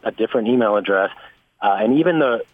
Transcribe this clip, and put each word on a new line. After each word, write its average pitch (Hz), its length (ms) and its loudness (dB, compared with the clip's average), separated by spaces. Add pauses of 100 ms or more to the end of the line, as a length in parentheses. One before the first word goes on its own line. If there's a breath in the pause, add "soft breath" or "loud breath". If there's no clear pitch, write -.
a 113 80 -6
different 110 380 -4
email 117 280 2
address. 98 340 0 (520 loud breath)
Uh, 101 180 2
and 120 200 2
even 165 180 2
the, 123 240 0 (120)